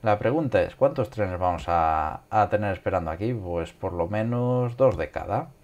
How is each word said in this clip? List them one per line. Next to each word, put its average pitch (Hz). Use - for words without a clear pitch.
La 104
pregunta 120
es, -
¿cuántos 131
trenes 92
vamos 90
a, 80
a 107
tener 104
esperando 87
aquí? 104
Pues 87
por 92
lo 85
menos 120
dos 131
de -
cada. 131